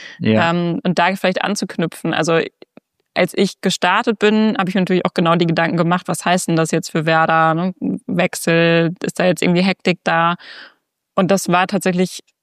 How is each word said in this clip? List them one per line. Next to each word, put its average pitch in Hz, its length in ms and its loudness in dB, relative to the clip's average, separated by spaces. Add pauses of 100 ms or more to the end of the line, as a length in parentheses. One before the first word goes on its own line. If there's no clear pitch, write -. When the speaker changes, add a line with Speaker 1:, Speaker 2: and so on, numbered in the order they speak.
(200)
Speaker 1:
Ja. 110 300 2
Speaker 2:
Ähm, 170 340 -2
und 185 160 0
da 180 160 2
vielleicht 185 260 -2
anzuknüpfen. - 720 -4
Also 165 240 0 (760)
als 180 220 -2
ich - 240 -2
gestartet 202 600 0
bin, 214 360 2
habe 180 120 -2
ich 190 80 -2
mir 190 60 2
natürlich 180 220 0
auch 185 100 -4
genau 165 200 2
die 175 140 2
Gedanken 165 280 0
gemacht, 175 300 0
„Was - 180 -6
heißt 185 220 0
denn 170 80 0
das 160 160 0
jetzt - 220 -2
für 160 120 -2
Werder, 160 500 2
ne? 180 200 -4 (320)
Wechsel, 170 960 0
ist - 160 -6
da 175 60 2
jetzt 180 180 0
irgendwie 180 200 2
Hektik 185 420 0
da?“ 170 320 0 (800)
Und 190 160 2
das 196 160 0
war 180 180 2
tatsächlich 185 540 -2 (220)